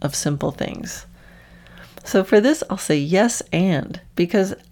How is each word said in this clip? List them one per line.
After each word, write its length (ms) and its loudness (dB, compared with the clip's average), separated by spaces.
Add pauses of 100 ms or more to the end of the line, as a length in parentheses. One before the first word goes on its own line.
of 140 -4
simple 360 -2
things. 540 -8 (960)
So 220 2
for 160 6
this, 300 2
I'll 80 -4
say 180 0
yes 460 0 (100)
and, 480 0 (160)
because 380 0 (180)